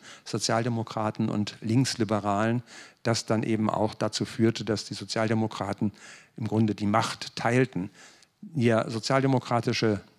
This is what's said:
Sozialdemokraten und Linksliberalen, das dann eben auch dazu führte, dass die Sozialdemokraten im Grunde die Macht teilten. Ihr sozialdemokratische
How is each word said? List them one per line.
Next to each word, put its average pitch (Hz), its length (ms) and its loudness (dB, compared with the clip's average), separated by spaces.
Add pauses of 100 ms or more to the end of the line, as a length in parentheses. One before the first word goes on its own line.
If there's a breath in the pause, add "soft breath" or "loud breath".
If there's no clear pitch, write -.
(240 loud breath)
Sozialdemokraten 113 1040 -2
und 104 320 -2
Linksliberalen, 110 1040 2 (400 loud breath)
das 113 220 0
dann 113 180 0
eben 110 260 0
auch 104 240 0
dazu - 300 -2
führte, 113 400 2
dass 104 220 -2
die - 80 -12
Sozialdemokraten 107 1000 -2 (460 loud breath)
im 110 100 -4
Grunde 107 260 2
die 104 140 -4
Macht - 480 -2
teilten. 117 540 0 (680 loud breath)
Ihr 117 320 4
sozialdemokratische 120 1120 0 (200)